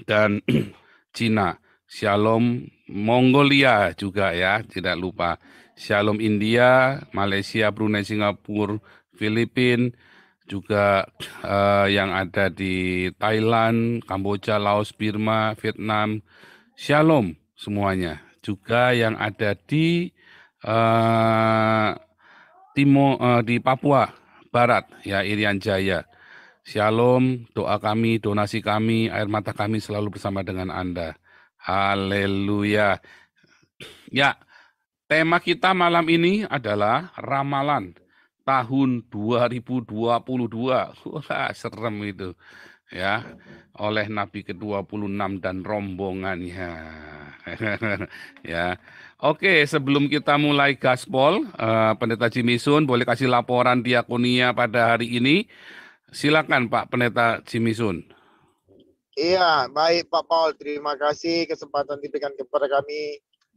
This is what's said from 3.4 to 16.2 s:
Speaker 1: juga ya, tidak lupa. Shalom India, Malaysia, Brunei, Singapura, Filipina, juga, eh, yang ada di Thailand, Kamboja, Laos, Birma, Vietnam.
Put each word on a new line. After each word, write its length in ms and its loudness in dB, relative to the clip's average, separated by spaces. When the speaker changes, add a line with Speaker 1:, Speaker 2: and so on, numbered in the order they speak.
Speaker 1:
juga 400 -2
ya, 320 0
tidak 320 -4
lupa. 400 -4
Shalom 400 0
India, 800 2
Malaysia, 560 0
Brunei, 320 -2
Singapura, 800 -4
Filipina, 800 0
juga, 640 0
eh, 500 2
yang 200 2
ada 400 -2
di 640 -2
Thailand, 880 0
Kamboja, 560 -4
Laos, 320 0
Birma, 640 -2
Vietnam. 640 -4